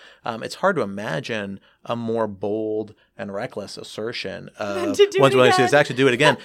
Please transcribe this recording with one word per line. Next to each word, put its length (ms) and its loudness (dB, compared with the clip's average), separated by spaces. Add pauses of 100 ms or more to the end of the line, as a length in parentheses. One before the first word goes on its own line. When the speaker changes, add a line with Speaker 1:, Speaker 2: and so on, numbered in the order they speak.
(240)
Speaker 1:
Um, 180 -8
it's 140 -10
hard 200 0
to 60 0
imagine 800 -6 (240)
a 100 -6
more 320 -2
bold 680 -4 (240)
and 160 -10
reckless 420 -10
assertion 720 -10 (100)
Speaker 2:
Than 320 -4
Speaker 1:
of 60 -2
Speaker 2:
to 140 8
do 100 0
Speaker 1:
one's 140 6
Speaker 2:
it 20 4
Speaker 1:
willingness 200 6
to 80 4
Speaker 2:
again. 160 4
Speaker 1:
actually 160 0
do 120 4
it 60 4
again 300 4